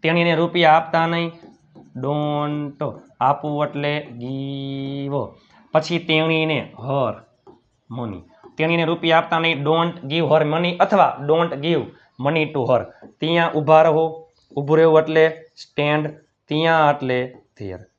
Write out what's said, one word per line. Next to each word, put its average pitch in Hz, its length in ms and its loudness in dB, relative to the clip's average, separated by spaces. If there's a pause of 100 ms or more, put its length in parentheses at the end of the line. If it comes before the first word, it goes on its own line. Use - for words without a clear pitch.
તેણીને 170 400 2
રૂપિયા 165 360 4
આપતા 165 360 0
નહીં, 170 160 -4 (760)
don't. 147 760 -4 (380)
આપવું 147 480 -2
એટલે 147 260 -4 (300)
give. 139 1000 -8 (520)
પછી 165 340 0
તેણીને, 160 520 0 (260)
her, 131 280 -2 (840)
money. 104 240 -10 (360)
તેણીને 165 280 0
રૂપિયા 165 360 2
આપતા 165 180 -2
નહીં, 165 280 -2
don't 165 320 0 (140)
give 165 180 0
her 156 120 4 (100)
money 175 180 0 (140)
અથવા 180 260 2 (160)
don't 170 260 2 (120)
give 160 180 0 (420)
money 156 200 2 (100)
to 127 160 -2
her. 117 100 4 (380)
ત્યાં 170 400 0
ઊભા 156 240 6
રહો. 160 220 2 (520)
ઊભું 143 220 0
રહેવું 160 240 6
એટલે 160 220 2 (380)
stand. 151 460 -2 (400)
ત્યાં 160 460 2
એટલે 127 240 -2 (380)
there. 95 260 -12 (160)